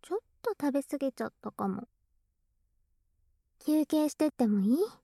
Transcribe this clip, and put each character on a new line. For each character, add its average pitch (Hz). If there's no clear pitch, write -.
ち -
ょ 359
っ -
と 466
食 285
べ 277
過 -
ぎ 269
ち -
ゃ 220
っ -
た 208
か 208
も。 202
休 302
憩 302
し -
て 311
っ 294
て 240
も 208
い 202
い？ 285